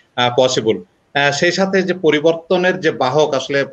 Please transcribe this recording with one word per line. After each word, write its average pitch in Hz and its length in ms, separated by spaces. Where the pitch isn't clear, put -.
আহ, 123 220
possible। 123 400
আহ, - 540
সেই 175 200
সাথে 190 320
যে 180 100
পরিবর্তনের 165 880
যে 151 120
বাহক 135 420
আসলে 139 400